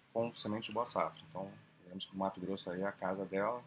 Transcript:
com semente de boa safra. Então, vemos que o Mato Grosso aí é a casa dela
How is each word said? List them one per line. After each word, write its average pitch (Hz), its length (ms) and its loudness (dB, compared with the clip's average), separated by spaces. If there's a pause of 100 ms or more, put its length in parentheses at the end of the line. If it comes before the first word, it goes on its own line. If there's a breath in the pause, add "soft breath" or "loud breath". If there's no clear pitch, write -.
(120)
com 117 220 2
semente 107 360 -2
de 107 40 -6
boa 117 140 2
safra. 85 420 2
Então, 98 220 -6 (360)
vemos 95 180 -6
que 95 100 -12
o - 20 -2
Mato 95 240 2
Grosso 95 300 -2
aí 92 100 -2
é 98 60 4
a 101 40 2
casa 95 360 0
dela 107 400 2